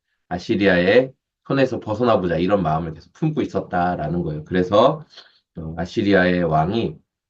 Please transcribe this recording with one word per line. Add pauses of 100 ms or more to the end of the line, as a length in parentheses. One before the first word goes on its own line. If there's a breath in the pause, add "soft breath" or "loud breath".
(300)
아시리아의 (340)
손에서
벗어나
보자.
이런
마음을
계속
품고
있었다라는
거예요.
그래서, (520 loud breath)
어,
아시리아의
왕이 (320)